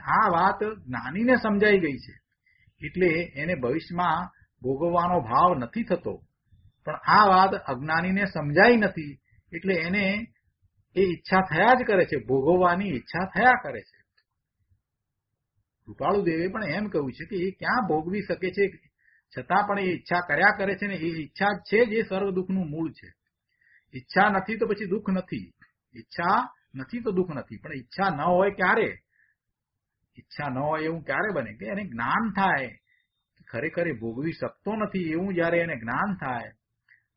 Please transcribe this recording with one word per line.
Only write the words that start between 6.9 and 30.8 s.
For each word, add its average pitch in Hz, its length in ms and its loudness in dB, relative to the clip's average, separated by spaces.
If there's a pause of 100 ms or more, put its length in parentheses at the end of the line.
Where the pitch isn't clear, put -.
આ 196 200 10
વાત 190 240 6 (120)
અજ્ઞાનીને 165 640 -2
સમજાઈ 185 520 6
નથી, 175 340 -2 (400)
એટલે 185 280 -2
એને 185 240 -2 (920)
એ 185 60 4
ઈચ્છા 185 400 2
થયા 208 360 4
જ - 60 -2
કરે 185 220 4
છે, 143 100 -2 (100)
ભોગવવાની 175 640 2
ઈચ્છા 160 380 -6
થયા 240 320 4
કરે 120 200 -10
છે. - 160 -20 (1900)
કૃપાળુ 156 340 -2
દેવે 165 260 0
પણ 214 200 -6
એમ 202 220 -4
કહ્યું 143 220 -4
છે 151 120 -16
કે 196 120 -8
એ 180 140 -2
ક્યાં 190 380 0
ભોગવી 170 340 0
શકે 185 280 -2
છે, 202 140 0 (680)
છતાં 180 320 0
પણ 202 140 -2
એ 185 120 0
ઈચ્છા 175 360 -2
કર્યા 185 300 4
કરે 196 200 -2
છે, 202 100 -6
ને 196 100 -6
એ 160 140 -4
ઈચ્છા 165 440 -2
જ 190 100 -8
છે 208 220 4
જે 214 160 -2
સર્વ 196 280 -2
દુઃખનું 185 380 -2
મૂળ 160 240 -4
છે. - 160 -20 (840)
ઈચ્છા 185 360 0
નથી 202 280 -2
તો 226 80 -2
પછી 208 260 -4
દુઃખ 214 180 -2
નથી, 160 360 -4 (480)
ઈચ્છા 180 440 -2 (360)
નથી 240 280 -10
તો 226 100 -4
દુઃખ 180 200 -2
નથી. 113 300 -12
પણ 156 100 -14
ઈચ્છા 180 380 -4
ન 143 120 -4
હોય 180 280 4
ક્યારે? 196 400 0 (1300)
ઈચ્છા - 340 -10
ન 127 80 -6
હોય 156 260 -2